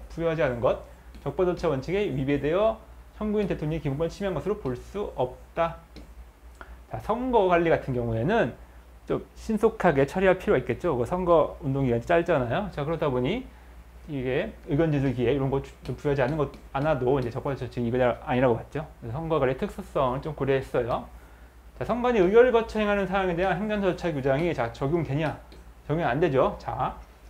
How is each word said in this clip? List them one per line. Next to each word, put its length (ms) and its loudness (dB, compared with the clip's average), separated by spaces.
부여하지 340 -2
않은 160 0
것, 200 2
적법절차 460 0
원칙에 440 -2
위배되어 640 0
선구인 320 -2
대통령의 320 -2
기본권을 300 -2
침해한 240 -4
것으로 240 -2
볼 180 -4
수 400 -8
없다. 640 -4
자, 80 -6
선거관리 720 2
같은 240 0
경우에는 600 0
좀 200 -4
신속하게 680 2
처리할 320 2
필요가 200 2
있겠죠. 400 -2
그 80 0
선거 560 2
운동 240 0
기간이 160 2
짧잖아요. 720 0
자, 100 -6
그러다 260 -2
보니 460 -2
이게 440 -2
의견 220 2
진술 240 2
기회 200 2
이런 160 0
거 120 0
주-, 120 -14
좀 140 -6
부여하지 240 0
않은 160 0
것, 120 0
않아도 480 0
이제 100 -2
적법절차 520 -6
위배가 440 2
아니라고 300 4
봤죠. 320 -8
그래서 160 -8
선거관리 400 0
특수성을 640 -2
좀 120 -8
고려했어요. 720 0
자, 60 -6
선관위 360 0
의결을 340 8
거쳐 260 2
행하는 260 2
사항에 300 0
대한 220 0
행정절차 560 -2
규정이, 400 0
자, 180 -2
적용되냐? 680 -2
적용 200 0
안 140 0
되죠. 360 2
자, 380 -4